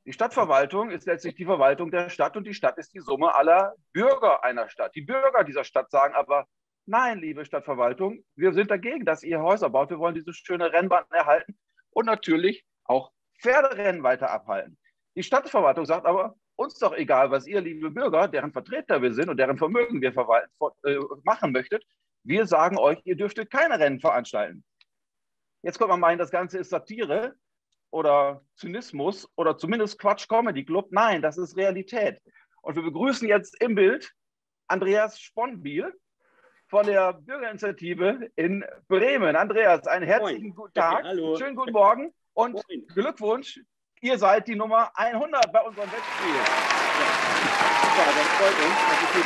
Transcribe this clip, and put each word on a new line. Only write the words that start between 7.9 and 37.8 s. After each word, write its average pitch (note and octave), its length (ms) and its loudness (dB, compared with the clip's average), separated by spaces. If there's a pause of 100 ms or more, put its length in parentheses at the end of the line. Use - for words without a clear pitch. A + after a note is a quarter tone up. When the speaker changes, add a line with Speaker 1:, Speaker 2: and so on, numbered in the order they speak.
Speaker 1:
wir F3 180 2
sind G3+ 180 2
dagegen, A#3 320 -4
dass D#3+ 200 -2
ihr D#3+ 180 -4
Häuser F3+ 280 2
baut. C3+ 200 0
Wir E3+ 100 -10
wollen E3 160 -2
diese E3 180 -12
schöne F3 380 -4
Rennbahn F3+ 400 2
erhalten E3 460 2 (340)
und A#3 140 0
natürlich G3 600 0 (200)
auch - 260 0 (300)
Pferderennen A3 640 2
weiter B2+ 280 0
abhalten." G2 460 -6 (380)
Die F3+ 80 -6
Stadtverwaltung F3+ 640 2
sagt E3 200 -2
aber, F#3+ 300 0 (200)
"Uns - 240 -6
doch F#3 140 0
egal, C3+ 380 2
was C3+ 160 -2
ihr, G3+ 120 -2
liebe D#3 320 -6
Bürger, G3 380 0
deren C#3+ 240 -6
Vertreter G3+ 480 -4
wir B2 120 0
sind C#3+ 140 -2
und D#3+ 80 -4
deren C3 220 0
Vermögen G3+ 440 -2
wir B2+ 120 -2
verwalten, A#2 360 0 (360)
äh, C#3+ 140 -2 (240)
machen G#3 280 0
möchtet. C3 320 -2 (420)
Wir F#3+ 200 0
sagen F3 320 2
euch, C#3+ 260 2
ihr F3+ 140 -4
dürftet G#3 340 -6
keine C#4 280 2
Rennen C#3 200 2
veranstalten." A2+ 640 -2 (1000)
Jetzt E3+ 160 -8
kommt A3+ 120 0
man F3+ 100 2
meinen, E3+ 200 4
das F3 120 -4
Ganze F3+ 260 -4
ist F3+ 120 -8
Satire, G#3 680 -4 (580)
oder C#3+ 480 2 (140)
Zynismus F3+ 800 -8
oder D#3+ 200 0
zumindest G#3 440 -4
Quatsch G3+ 280 0
Comedy G#3+ 380 -2
Club. F#3+ 260 -4
Nein, G3+ 300 2
das D#3 160 -2
ist F3+ 180 -8
Realität. F#3+ 640 -2 (440)
Und D3+ 120 -8
wir E3 60 -4
begrüßen G#3+ 460 -2
jetzt G3+ 340 0
im A#3 140 0
Bild G#3 360 2 (560)
Andreas G3+ 520 0
Sponbiel G#3+ 760 -8 (760)
von G#3 200 2
der F#3+ 260 4
Bürgerinitiative G#3 1200 -6